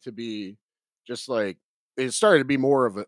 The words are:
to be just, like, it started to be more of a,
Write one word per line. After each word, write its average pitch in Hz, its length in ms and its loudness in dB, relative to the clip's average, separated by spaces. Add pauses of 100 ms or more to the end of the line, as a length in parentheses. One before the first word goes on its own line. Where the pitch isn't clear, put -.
to 131 80 -12
be 107 460 -10 (500)
just, 123 220 -12
like, 123 300 -4 (380)
it 131 140 -4
started 196 280 6
to 135 60 2
be 139 120 0
more 131 280 4
of 101 120 -4
a, 104 100 -8